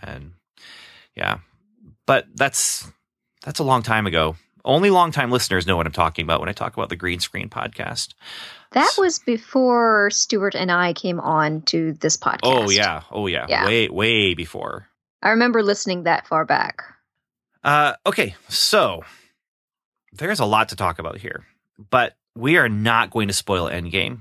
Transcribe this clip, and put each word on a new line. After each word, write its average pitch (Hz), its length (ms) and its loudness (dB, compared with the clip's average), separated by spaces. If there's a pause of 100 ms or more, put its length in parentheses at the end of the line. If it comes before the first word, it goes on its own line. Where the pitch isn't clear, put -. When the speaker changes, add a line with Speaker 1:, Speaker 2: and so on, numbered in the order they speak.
Speaker 1:
And 71 300 -16 (840)
yeah, 50 260 -4 (640)
but 135 200 2 (100)
that's, - 540 -2 (540)
that's - 160 -8
a 160 40 -2
long 131 200 2
time 110 240 0
ago. 80 300 0 (260)
Only 175 260 4
longtime 160 400 2
listeners 98 380 0
know 92 80 2
what 82 100 0
I'm 80 60 -4
talking 82 320 0
about 80 160 0
when 80 80 -6
I 101 60 -4
talk - 200 -6
about - 140 -6
the 87 80 -8
Green 87 240 -4
Screen 98 300 -8
podcast. - 640 -8 (580)
Speaker 2:
That 285 140 2
Speaker 1:
S- - 120 0
Speaker 2:
was 370 220 2
before 233 880 2
Stuart 202 460 -2
and 180 160 -2
I 175 220 2
came 175 260 -4
on 156 440 0
to 160 280 0
this 156 240 0
podcast. - 280 -2
Speaker 1:
Oh, 120 260 4
yeah. 98 320 2 (100)
Oh, 104 160 -4
yeah. 73 220 -2
Speaker 2:
Yeah. 98 160 2
Speaker 1:
Way, 110 240 2
way 104 460 2
before. 85 520 -10 (340)
Speaker 2:
I 202 100 2
remember 233 300 2
listening 202 420 -2
that 165 240 0
far 160 180 -2
back. - 380 -2 (800)
Speaker 1:
Uh, 147 300 4 (120)
okay, 170 300 -2 (140)
so 117 560 0 (1080)
there's 156 300 -4
a 117 40 2
lot 107 220 4
to - 80 -12
talk 90 240 -4
about 82 180 -8
here, - 280 -14 (440)
but 123 280 0 (180)
we 139 220 2
are 135 100 4
not 110 420 2
going 107 200 -2
to 98 40 -4
spoil 90 360 -2
Endgame. 87 520 -4